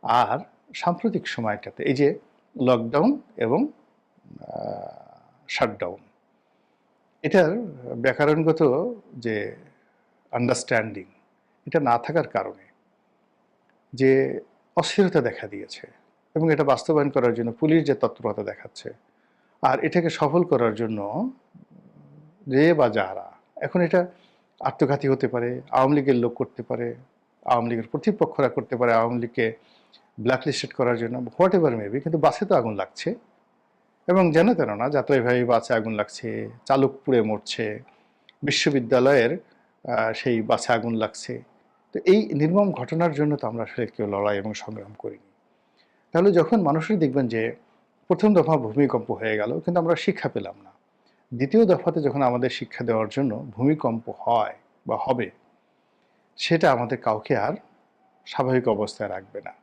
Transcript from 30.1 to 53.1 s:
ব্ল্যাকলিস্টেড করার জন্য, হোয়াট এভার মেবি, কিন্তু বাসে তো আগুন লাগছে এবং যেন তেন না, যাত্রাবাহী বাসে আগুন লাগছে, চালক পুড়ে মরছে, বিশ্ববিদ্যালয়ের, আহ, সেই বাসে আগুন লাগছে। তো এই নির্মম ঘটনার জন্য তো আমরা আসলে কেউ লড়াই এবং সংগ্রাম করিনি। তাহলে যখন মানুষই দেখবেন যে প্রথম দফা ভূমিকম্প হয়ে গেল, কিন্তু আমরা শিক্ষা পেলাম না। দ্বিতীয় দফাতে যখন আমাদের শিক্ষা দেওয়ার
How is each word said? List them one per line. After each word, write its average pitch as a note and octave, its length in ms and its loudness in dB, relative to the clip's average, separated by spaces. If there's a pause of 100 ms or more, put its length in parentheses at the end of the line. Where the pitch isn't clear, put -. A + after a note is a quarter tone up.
ব্ল্যাকলিস্টেড C3 560 -2
করার A#2+ 220 2
জন্য, A#2 140 -6 (200)
হোয়াট F#3 220 4
এভার D#3 240 4
মেবি, G#2 220 -6
কিন্তু D#3+ 220 -2
বাসে D3+ 240 2
তো G#3 100 4
আগুন A2+ 220 -2
লাগছে - 280 -6 (1040)
এবং F#3 120 6 (120)
যেন E3+ 120 6 (120)
তেন B2 120 0 (100)
না, B2 40 -2 (100)
যাত্রাবাহী B2 560 2
বাসে A2+ 220 2
আগুন A2+ 260 0
লাগছে, - 300 -6 (380)
চালক C3+ 240 2 (120)
পুড়ে B2+ 160 4 (100)
মরছে, A2 360 -6 (840)
বিশ্ববিদ্যালয়ের, C3 840 2 (540)
আহ, A2+ 340 -2
সেই A#2+ 220 0
বাসে A2 360 -2
আগুন A#2 160 -4 (100)
লাগছে। - 300 -8 (580)
তো - 60 -6 (140)
এই G#3 80 6 (140)
নির্মম E3+ 380 2
ঘটনার E3 420 -2
জন্য D3 180 0 (100)
তো - 60 -8
আমরা A2+ 200 -6
আসলে - 160 -6 (120)
কেউ G#2+ 180 -4
লড়াই G#2 280 0
এবং G#2+ 120 -8
সংগ্রাম G#2 400 -14 (100)
করিনি। - 260 -14 (840)
তাহলে F3+ 180 4 (100)
যখন G3 220 2
মানুষই D#3+ 420 0
দেখবেন C3+ 240 0
যে A2+ 140 -2 (720)
প্রথম G#3+ 260 4
দফা D#3+ 180 4 (100)
ভূমিকম্প A#2+ 440 0 (100)
হয়ে A2 220 -2
গেল, A2 100 -4 (120)
কিন্তু F3 200 0
আমরা E3 120 2 (100)
শিক্ষা F3 300 -2
পেলাম F#2+ 200 -8 (100)
না। - 60 -20 (680)
দ্বিতীয় C#3 320 4
দফাতে E3 340 0
যখন C#3+ 240 0
আমাদের B2 300 0
শিক্ষা - 300 -12
দেওয়ার A2 260 0